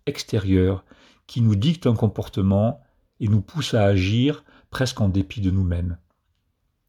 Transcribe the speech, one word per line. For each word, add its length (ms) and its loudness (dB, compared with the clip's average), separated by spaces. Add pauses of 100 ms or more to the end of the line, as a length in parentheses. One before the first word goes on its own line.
extérieure, 800 0 (420)
qui 140 -4
nous 140 4
dicte 320 0
un 80 2
comportement 840 -2 (380)
et 80 -2
nous 140 2
pousse 320 -6
à 100 2
agir 600 2 (260)
presque 320 -4
en 80 2
dépit 320 -2
de 100 0
nous-mêmes. 460 -2 (920)